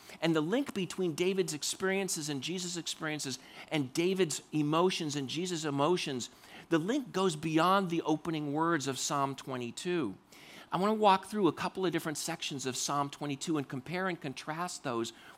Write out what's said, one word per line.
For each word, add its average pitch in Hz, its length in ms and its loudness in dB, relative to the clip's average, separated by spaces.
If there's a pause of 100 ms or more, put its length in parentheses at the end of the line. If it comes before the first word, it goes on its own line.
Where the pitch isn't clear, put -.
(220)
And 165 140 2
the 156 60 4
link 226 320 0
between 180 420 -2
David's 180 380 2
experiences 185 760 -2
and 139 120 -2
Jesus' 175 360 -4
experiences 151 600 -6 (320)
and 143 220 0
David's 175 480 2 (120)
emotions 156 600 2
and 139 120 -4
Jesus' 160 380 -4
emotions, 143 640 0 (400)
the 165 100 4
link 233 320 0
goes 185 240 2
beyond 165 540 4
the 170 140 0
opening 151 500 0
words 156 340 2
of 131 120 -2
Psalm 139 360 0
twenty-two. 127 800 -4 (560)
I 160 60 0
wanna 202 160 2
walk 202 320 6
through 208 220 2
a 139 40 8
couple 185 320 -4
of 175 80 2
different 160 280 -2
sections 147 480 -4
of 127 100 -4
Psalm 143 320 0
twenty-two 147 480 -2
and 135 100 -2
compare 170 400 -4
and 170 140 -4
contrast 156 600 -6
those 117 300 -2 (240)